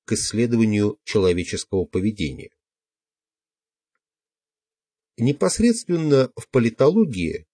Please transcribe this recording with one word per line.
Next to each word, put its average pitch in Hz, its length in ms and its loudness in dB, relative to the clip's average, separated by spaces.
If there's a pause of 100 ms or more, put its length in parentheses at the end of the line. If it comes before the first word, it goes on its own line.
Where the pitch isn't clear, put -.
к - 80 -8
исследованию 110 920 0
человеческого 90 800 -2
поведения. 92 680 -6 (2750)
Непосредственно 160 1200 0
в - 120 -16
политологии 117 1040 0